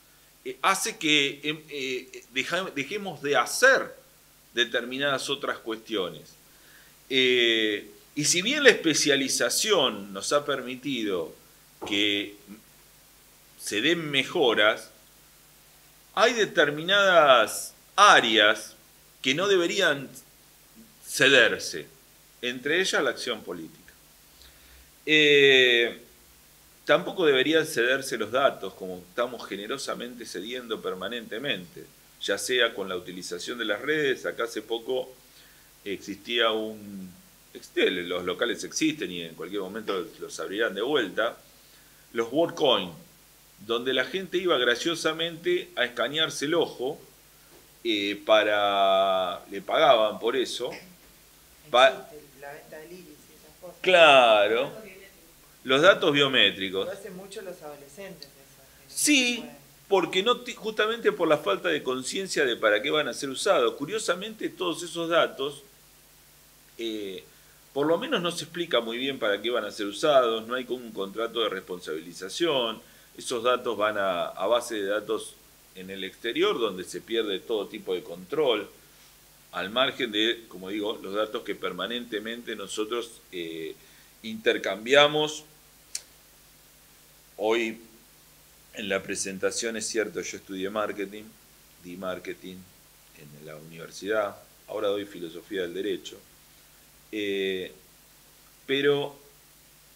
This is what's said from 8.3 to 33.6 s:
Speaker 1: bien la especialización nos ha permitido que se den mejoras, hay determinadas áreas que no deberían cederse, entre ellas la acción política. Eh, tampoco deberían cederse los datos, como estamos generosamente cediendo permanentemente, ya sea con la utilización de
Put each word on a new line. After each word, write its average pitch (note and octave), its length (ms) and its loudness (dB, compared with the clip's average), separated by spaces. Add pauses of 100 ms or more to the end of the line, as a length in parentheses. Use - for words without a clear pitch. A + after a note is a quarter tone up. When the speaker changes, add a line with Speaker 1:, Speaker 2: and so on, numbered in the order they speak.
Speaker 1:
bien C#4+ 220 0
la B3+ 60 10
especialización C3+ 1400 2
nos G2 200 -6
ha D3 120 2
permitido B2 880 -4 (540)
que G2+ 480 0 (1300)
se G#2 200 -4
den D#3+ 300 0
mejoras, B2 800 2 (1200)
hay A#3 200 4
determinadas D#3+ 1400 4 (220)
áreas A#2 800 8 (480)
que C3 120 2
no F3 120 0
deberían E3+ 600 2 (1000)
cederse, G#2 800 4 (560)
entre C3 380 -2
ellas F#3+ 220 -2
la C3 80 0
acción A2 320 -6
política. F2+ 360 -12 (1300)
Eh, C#3 960 6 (840)
tampoco E3 420 2
deberían D3 400 4
cederse B2+ 520 0
los G#2 140 -4
datos, A#2+ 420 0
como F#2 240 -12 (100)
estamos A#2+ 400 -6
generosamente A#2 800 -10
cediendo A2 540 -8
permanentemente, G2+ 1040 -8 (360)
ya G2+ 180 -2
sea A#2+ 360 0
con G2 140 -8
la F#2 80 -6
utilización F2+ 640 -10
de A#2 60 -4